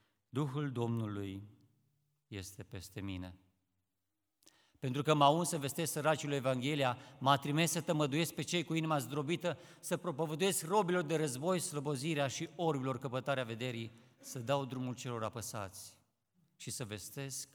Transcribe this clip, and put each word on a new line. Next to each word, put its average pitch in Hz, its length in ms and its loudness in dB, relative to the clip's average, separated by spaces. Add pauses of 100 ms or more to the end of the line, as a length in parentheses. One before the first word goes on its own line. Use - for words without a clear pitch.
(280)
"Duhul 143 440 -2
Domnului 104 760 -2 (760)
este 98 360 -10
peste - 380 -12
mine. 90 380 -6 (1500)
Pentru 135 180 0
că 156 120 6
m-a 143 140 10
uns 165 200 6
să 170 100 -2
vestesc 139 340 -2
săracilor 147 420 2
Evanghelia, 131 640 2 (200)
m-a 135 180 6
trimis 147 340 2
să 170 100 0
tămăduiesc 151 540 2
pe 160 80 -4
cei 170 220 0
cu 165 100 -2
inima 160 240 2
zdrobită, 143 600 -2 (220)
să - 160 -2
propovăduiesc 160 720 0
robilor 180 360 4
de 160 140 0
război 151 420 0
slăbozirea 143 680 0
și 165 280 -6
orbilor 135 420 0
căpătarea 131 460 -2
vederii, 117 480 -6 (260)
să - 200 -10
dau 135 260 0
drumul 127 300 -4
celor 117 300 -6
apăsați 104 720 -8 (600)
și - 140 -12
să - 140 -6
vestesc 120 720 -8